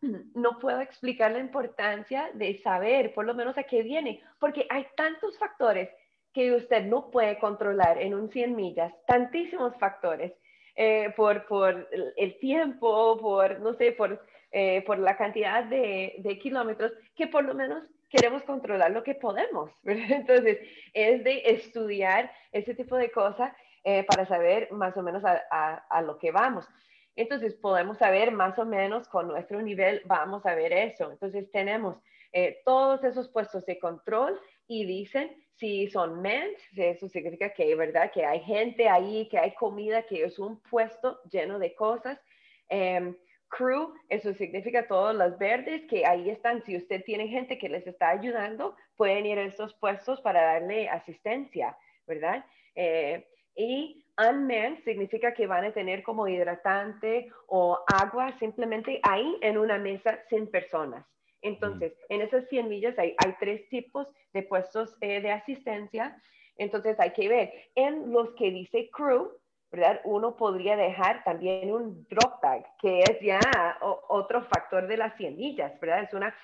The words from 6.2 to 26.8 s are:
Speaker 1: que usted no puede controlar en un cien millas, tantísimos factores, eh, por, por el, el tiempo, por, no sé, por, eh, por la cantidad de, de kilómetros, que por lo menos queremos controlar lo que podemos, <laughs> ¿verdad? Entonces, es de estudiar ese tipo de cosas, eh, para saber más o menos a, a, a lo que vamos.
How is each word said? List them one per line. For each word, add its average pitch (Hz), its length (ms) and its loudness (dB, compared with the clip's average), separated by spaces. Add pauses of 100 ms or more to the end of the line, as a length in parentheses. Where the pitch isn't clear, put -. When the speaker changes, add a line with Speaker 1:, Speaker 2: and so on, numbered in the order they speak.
Speaker 1:
que 247 220 2
usted 233 300 2
no 240 260 0
puede 214 280 2
controlar 202 640 2
en 196 120 -2
un 214 180 -4
cien 247 240 -2
millas, 170 380 -4 (120)
tantísimos 247 760 0
factores, 175 520 -2 (460)
eh, 214 400 2
por, 208 300 4
por 190 440 2
el, 175 240 -4
el 190 240 -2
tiempo, 233 800 4
por, 196 400 2
no 220 140 -2
sé, 233 180 4
por, 208 340 -2 (280)
eh, 190 320 2
por 202 120 0
la 190 200 2
cantidad 208 480 0
de, 214 540 -2
de 196 200 -4
kilómetros, 226 540 -4 (240)
que 320 100 -2
por 302 160 2
lo 262 100 -2
menos 269 300 -4 (260)
queremos 262 340 2
controlar 202 480 0
lo 226 120 -4
que 277 120 -4
podemos, 233 600 -4
<laughs> - 60 -20
¿verdad? 214 280 -4
Entonces, 247 480 4 (340)
es 220 320 4
de 262 200 2
estudiar 214 840 2 (220)
ese 208 200 -4
tipo 247 220 -6
de 240 160 2
cosas, 220 400 0 (320)
eh, 196 220 2
para 190 200 4
saber 190 460 2
más 190 240 -2
o 190 80 -4
menos 185 220 -4
a, 180 160 4 (100)
a, 156 220 0 (160)
a 165 120 2
lo 160 160 -6
que 165 140 -2
vamos. 208 340 2 (520)